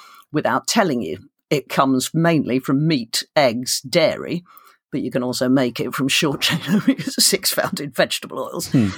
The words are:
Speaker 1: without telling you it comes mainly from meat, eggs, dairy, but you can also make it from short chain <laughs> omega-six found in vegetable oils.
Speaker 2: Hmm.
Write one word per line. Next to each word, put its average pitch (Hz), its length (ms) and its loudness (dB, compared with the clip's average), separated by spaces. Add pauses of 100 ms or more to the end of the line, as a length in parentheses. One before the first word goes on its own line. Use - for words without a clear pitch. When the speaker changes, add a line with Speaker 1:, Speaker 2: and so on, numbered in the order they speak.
(320)
Speaker 1:
without 135 340 0
telling 156 360 0
you 80 160 -8 (320)
it 147 180 -2
comes 135 460 2
mainly 160 460 2
from 147 260 0
meat, 139 380 -2 (100)
eggs, 127 480 0
dairy, 127 600 0 (500)
but 139 80 -4
you 120 100 -4
can 123 120 -2
also 127 260 -2
make 127 320 2
it 127 140 -4
from 135 140 0
short 143 340 0
chain 165 220 0
<laughs> - 40 -6
omega-six - 840 2
found - 280 -2
in 147 100 -8
vegetable - 480 -2
oils. 135 320 -6
Speaker 2:
Hmm. 113 280 4